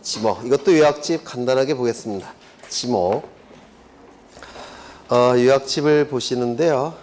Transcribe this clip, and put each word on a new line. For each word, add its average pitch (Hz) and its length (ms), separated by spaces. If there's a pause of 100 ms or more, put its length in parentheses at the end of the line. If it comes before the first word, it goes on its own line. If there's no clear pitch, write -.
지목. 107 420
이것도 143 320
요약집 151 480
간단하게 131 520
보겠습니다. 113 540 (380)
지목. 113 540 (1900)
어, 123 300
요약집을 143 720
보시는데요. 131 840 (100)